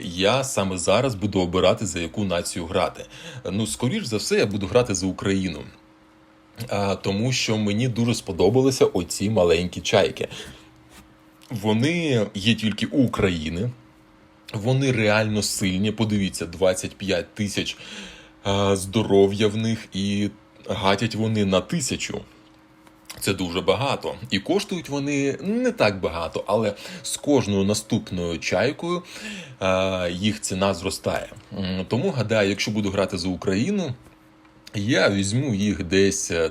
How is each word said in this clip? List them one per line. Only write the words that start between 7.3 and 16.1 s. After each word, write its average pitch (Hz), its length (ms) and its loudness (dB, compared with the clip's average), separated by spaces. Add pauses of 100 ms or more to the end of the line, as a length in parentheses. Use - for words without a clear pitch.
що - 240 0
мені 107 320 0
дуже 117 260 2
сподобалися 120 720 4
оці 98 460 0
маленькі 90 500 4
чайки. - 480 2 (1200)
Вони 120 840 0
є 104 200 2
тільки 110 320 -2
у 139 180 4
України. 90 680 0 (840)
Вони 131 380 2
реально 107 500 2
сильні. 98 500 0
Подивіться, 104 540 0